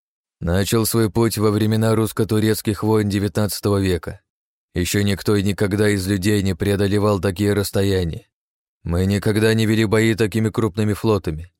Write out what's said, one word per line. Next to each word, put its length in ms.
начал 460
свой 240
путь 260
во 140
времена 440
русско-турецких 880
войн 280
девятнадцатого 680
века. 460
Ещё 280
никто 340
и 80
никогда 440
из 180
людей 360
не 120
преодолевал 640
такие 320
расстояния. 720
Мы 240
никогда 480
не 120
вели 180
бои 300
такими 360
крупными 420
флотами, 680